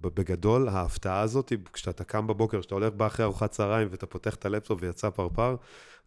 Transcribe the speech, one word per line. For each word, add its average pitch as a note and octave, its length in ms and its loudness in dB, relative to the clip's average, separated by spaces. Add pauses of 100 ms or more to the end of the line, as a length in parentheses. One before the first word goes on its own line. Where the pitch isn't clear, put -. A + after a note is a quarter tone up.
ב-, F2 80 -4
בגדול, G2+ 600 2
ההפתעה F#2+ 520 0
הזאת A2+ 280 0
היא A2+ 100 0 (140)
כשאתה - 320 -6
קם A2 220 -2
בבוקר, G#2+ 340 2
כשאתה F#2 140 -6
הולך, G#2 180 2
בא G#2 140 2
אחרי A2+ 180 0
ארוחת G#2 260 0
צהריים G#2+ 400 2
ואתה F#2 160 -8
פותח G2 280 -4
את - 120 -8
הלפטופ G#2 360 0
ויצא F2+ 280 -2
פרפר, A2+ 460 0 (500)